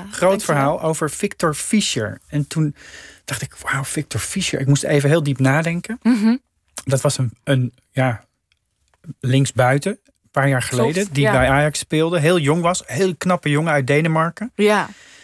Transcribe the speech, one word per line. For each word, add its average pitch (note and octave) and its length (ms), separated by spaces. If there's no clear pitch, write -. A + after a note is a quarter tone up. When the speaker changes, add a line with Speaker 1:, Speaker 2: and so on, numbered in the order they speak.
Speaker 1:
groot F3+ 180
Speaker 2:
dankjewel. F#3+ 100
Speaker 1:
verhaal C#3+ 420
over D#3+ 300
Victor F3 420
Fischer. A2 720
En D3 200
toen D#3 280
dacht - 160
ik, - 200
"Wauw, C#3 220
Victor - 360
Fischer." - 400
Ik C3 80
moest C#3+ 160
even C#3+ 260
heel D#3+ 140
diep C#3+ 160
nadenken. E3 640
Speaker 2:
Mhm. A3+ 320
Speaker 1:
Dat C3+ 160
was C#3+ 160
een, B2 140
een, B2+ 300
ja, B2+ 340
linksbuiten, C3+ 720
een - 400
paar C#3 180
jaar C3 180
Speaker 2:
Klopt, - 80
Speaker 1:
geleden, F#3 220
die C#3+ 100
Speaker 2:
ja. - 80
Speaker 1:
bij B2+ 180
Ajax D3 300
speelde. E3 400
Heel E3+ 200
jong D#3 220
was, E3+ 240
heel F3 300
knappe F3+ 340
jongen D3+ 220
uit C#3 160
Denemarken. D#3+ 680
Speaker 2:
Ja. G#3 320